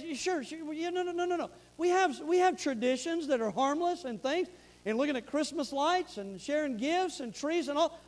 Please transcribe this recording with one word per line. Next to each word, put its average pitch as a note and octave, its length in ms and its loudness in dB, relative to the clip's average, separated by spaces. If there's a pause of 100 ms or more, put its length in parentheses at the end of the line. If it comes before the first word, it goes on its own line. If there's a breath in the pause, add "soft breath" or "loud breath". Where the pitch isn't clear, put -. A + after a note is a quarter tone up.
(120)
sure, D4 320 -2
sure, D#4 300 -8
yeah, E4+ 160 -2
no, F4+ 120 -2
no, F4+ 100 -4
no, F4 120 -2
no, F4+ 120 0
no. C4+ 140 -4 (280 loud breath)
We E4+ 100 2
have, F4 320 4
we E4 180 2
have F4+ 200 4
traditions C4 680 0
that C4 120 2
are A3 100 0
harmless D4 540 0
and A#3 180 -6
things, D#4+ 260 0 (360 loud breath)
and A3 140 0
looking C#4+ 180 2
at - 100 -6
Christmas C#4+ 460 -2
lights D#4 460 0
and G3 220 -8
sharing C#4+ 360 0
gifts E4 440 0
and A#3 120 -8
trees D4+ 360 -2
and C#4+ 100 0
all, E4 300 2